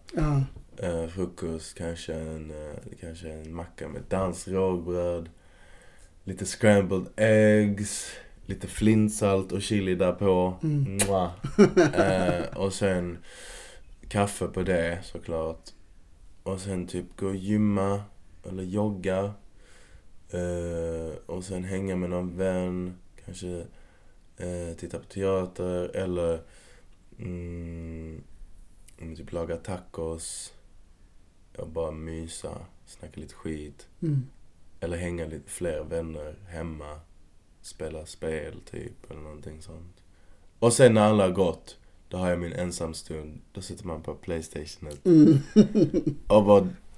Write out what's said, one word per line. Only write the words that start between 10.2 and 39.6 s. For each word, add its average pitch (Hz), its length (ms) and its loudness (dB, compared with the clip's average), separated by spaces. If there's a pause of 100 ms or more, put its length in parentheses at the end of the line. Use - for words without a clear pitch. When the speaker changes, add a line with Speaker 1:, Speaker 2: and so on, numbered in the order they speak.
Speaker 1:
Mm. 147 200 2 (140)
Speaker 2:
Mwah. 95 340 2 (260)
Speaker 1:
<laughs> 175 420 6
Speaker 2:
Eh, 90 580 2
och 98 160 0
sen 90 440 0 (920)
kaffe 101 400 0
på 92 160 -2
det, 87 400 0
såklart. 82 680 -6 (760)
Och 95 160 -6
sen 92 280 -4
typ 90 180 -6 (120)
gå 101 100 -4
och 98 80 -2
gymma 101 680 2 (480)
eller 92 140 -8
jogga. 98 680 -2 (960)
Eh, 85 840 -4 (100)
och 90 180 -8
sen 92 200 -6
hänga 95 320 -4
med 90 140 -2
någon 90 280 -4
vän. 90 560 -2 (320)
Kanske, 90 320 -8 (800)
eh, 87 400 -8
titta 85 220 -10
på - 60 -18
teater 92 920 -2
eller, 87 460 0 (800)
mm, 85 1040 -10 (920)
typ - 160 -14
laga 82 240 -4
tacos 82 1000 -8 (1040)
och 82 120 -10
bara 80 220 -4
mysa, 80 640 -8 (280)
snacka - 360 -16
lite 73 140 -16
skit. 76 520 -10 (140)
Speaker 1:
Mm. 147 200 0 (580)
Speaker 2:
Eller 85 180 -4
hänga 87 280 -4
lite 80 240 -10
fler 78 340 -4
vänner 78 520 -8 (120)
hemma, 78 520 -10 (600)
spela 78 440 -10
spel 78 560 -8 (100)
typ - 400 -12
eller 76 100 -14
någonting 76 400 -14